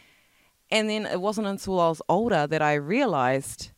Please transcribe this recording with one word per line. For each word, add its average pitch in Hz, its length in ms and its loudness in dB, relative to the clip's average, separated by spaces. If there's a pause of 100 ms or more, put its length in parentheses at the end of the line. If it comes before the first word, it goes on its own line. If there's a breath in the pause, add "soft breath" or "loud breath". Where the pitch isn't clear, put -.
(680 loud breath)
And 214 200 0
then 214 160 -2
it 185 160 -4
wasn't 202 260 -2
until 196 320 -2
I 170 80 4
was 160 220 -2
older 180 360 2
that 156 160 0
I 151 120 4
realized 147 1040 0